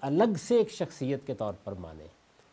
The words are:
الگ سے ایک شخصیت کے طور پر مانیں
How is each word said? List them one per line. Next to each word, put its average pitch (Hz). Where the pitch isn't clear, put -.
الگ 180
سے -
ایک 226
شخصیت 135
کے 135
طور 104
پر 98
مانیں 80